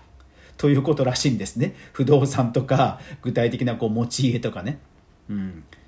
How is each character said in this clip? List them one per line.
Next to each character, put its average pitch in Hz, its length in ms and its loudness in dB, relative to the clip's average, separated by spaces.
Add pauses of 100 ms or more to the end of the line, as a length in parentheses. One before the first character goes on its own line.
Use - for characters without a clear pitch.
(580)
と 147 120 2
い 143 60 6
う 139 60 4
こ 151 140 2
と 143 100 0
ら 123 100 0
し - 140 0
い - 20 4
ん 110 60 0
で 95 80 -6
す - 120 -8
ね。 113 180 -2 (180)
不 139 100 -2
動 139 220 6
産 123 260 0
と - 120 0
か、 135 360 2 (220)
具 123 100 -4
体 117 180 2
的 120 140 -4
な 120 120 0
こ 113 120 -2
う - 20 -2
持 113 180 -2
ち 131 240 0
家 117 80 -2
と 110 120 -4
か 87 120 -10
ね。 143 160 -6 (500)
う 104 40 -8
ん。 92 300 -8 (240)